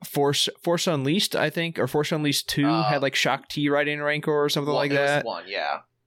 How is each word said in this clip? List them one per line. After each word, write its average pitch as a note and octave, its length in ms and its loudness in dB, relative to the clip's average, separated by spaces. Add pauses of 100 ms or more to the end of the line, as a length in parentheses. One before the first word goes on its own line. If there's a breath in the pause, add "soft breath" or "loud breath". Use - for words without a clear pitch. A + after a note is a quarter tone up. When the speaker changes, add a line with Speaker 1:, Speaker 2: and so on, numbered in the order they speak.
Speaker 1:
Force, C#3+ 420 2 (140)
Force F3 240 0
Unleashed, D#3 500 0
I D3+ 140 2
think, E3 280 -4
or B2 80 2
Force D3 240 0
Unleashed D3+ 380 0
two C#3+ 180 0
Speaker 2:
Uh, A2+ 180 2
Speaker 1:
had, C#3 180 0
like, C#3 120 -2
Shaak - 340 0
Ti D3 200 -2
riding D3 320 0
a D3 40 -6
Rancor D3 280 0
or D3 160 2
something C#3+ 240 0
Speaker 2:
well, D3 40 2
Speaker 1:
like C#3+ 140 0
Speaker 2:
there C#3+ 120 2
was C#3+ 80 2
Speaker 1:
that. D3 160 2
Speaker 2:
one, F2 200 -6
yeah. E2 340 -4 (260)